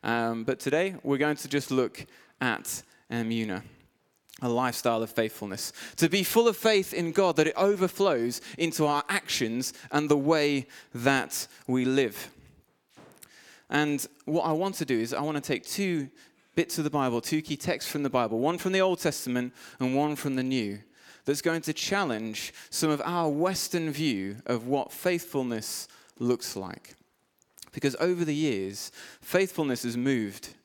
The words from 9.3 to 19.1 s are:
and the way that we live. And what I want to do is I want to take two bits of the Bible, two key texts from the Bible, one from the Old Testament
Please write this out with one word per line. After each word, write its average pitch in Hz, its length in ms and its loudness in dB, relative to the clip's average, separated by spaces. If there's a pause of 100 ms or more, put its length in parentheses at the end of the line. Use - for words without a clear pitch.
and 147 160 2
the 147 80 8
way 143 500 4 (260)
that 127 540 2 (200)
we 127 180 4
live. 131 440 2 (1400)
And 147 360 0 (200)
what 156 180 2
I 160 80 2
want 185 240 0
to 156 100 -4
do 127 140 2
is 117 160 -2
I 131 60 -2
want 151 140 -2
to 143 60 -2
take - 240 -2
two 170 440 -2 (440)
bits - 240 0
of 160 60 -2
the 147 80 0
Bible, 127 300 2
two 156 200 -2
key 151 160 -6
texts - 340 -4
from 147 120 -2
the 135 60 0
Bible, 117 280 2
one 160 220 0
from 185 120 0
the 190 100 4
Old 185 180 2
Testament 123 520 -2 (280)